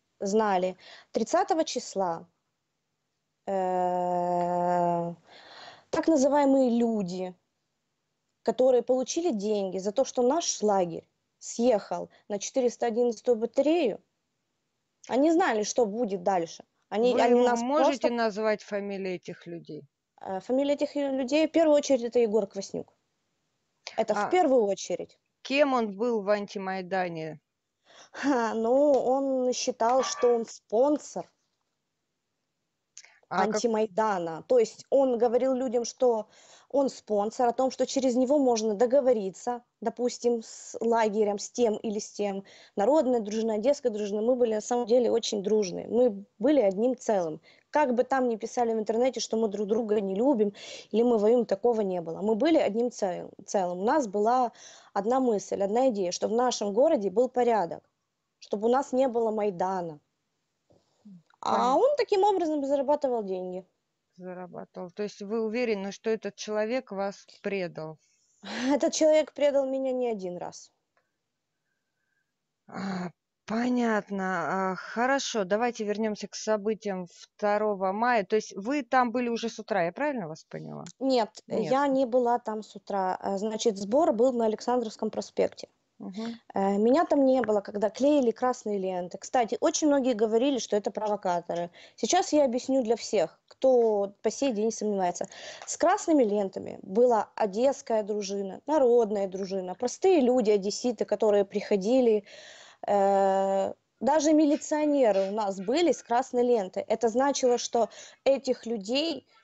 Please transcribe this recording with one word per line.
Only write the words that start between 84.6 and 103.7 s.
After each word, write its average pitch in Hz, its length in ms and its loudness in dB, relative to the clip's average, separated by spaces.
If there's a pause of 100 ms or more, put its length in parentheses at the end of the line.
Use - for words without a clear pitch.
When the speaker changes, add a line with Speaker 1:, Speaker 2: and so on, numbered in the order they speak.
Speaker 1:
проспекте. - 580 -4 (320)
Speaker 2:
Мгм. 220 400 -10 (160)
Speaker 1:
Э, 196 220 0
меня 247 280 4
там 285 200 2
не 262 180 4
было, 214 180 0
когда 202 280 -4
клеили 262 420 2
красные 220 480 -4
ленты. 180 400 -6
Кстати, 240 420 -2
очень 311 260 0
многие 269 260 2
говорили, 226 460 0
что - 180 -4
это 208 140 -4
провокаторы. 180 800 -4 (260)
Сейчас - 360 0
я 294 120 6
объясню 254 380 0
для 226 140 0
всех, - 500 -2
кто 220 680 2 (100)
по 220 80 0
сей 277 220 -2
день 214 180 0
сомневается. 196 560 -2 (400)
С - 100 -8
красными 330 460 2
лентами 196 600 -4
была 233 520 2
Одесская 226 680 -2
дружина, 202 640 -6
Народная 233 600 4
дружина, 185 480 -6
простые 339 460 2
люди, 247 300 4
одесситы, 208 540 0
которые 202 400 2
приходили. 214 800 2 (640)
Э, 196 840 2 (260)